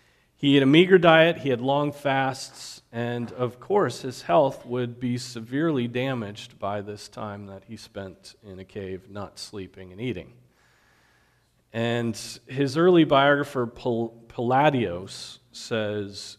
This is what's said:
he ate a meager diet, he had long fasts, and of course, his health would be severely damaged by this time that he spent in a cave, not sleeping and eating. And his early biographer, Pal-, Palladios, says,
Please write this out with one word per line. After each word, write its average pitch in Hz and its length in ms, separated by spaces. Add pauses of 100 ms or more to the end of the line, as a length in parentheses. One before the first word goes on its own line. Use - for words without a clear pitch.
(360)
he 143 200
ate 139 60
a 131 40
meager 180 300
diet, 165 420
he 120 120
had 120 100
long 139 320
fasts, - 880 (120)
and 120 400
of 120 280
course, 185 400
his 123 220
health 156 440
would 120 320
be 123 200
severely 123 680
damaged 120 720
by 104 220
this 104 280
time 104 380
that 98 180
he 113 120
spent - 640
in 95 160
a 95 60
cave, 95 460
not 98 280
sleeping 92 540
and 92 80
eating. 110 320 (1400)
And 117 440 (320)
his 131 280
early 170 280
biographer, 139 600
Pal-, 117 480 (120)
Palladios, 120 1120 (140)
says, 104 880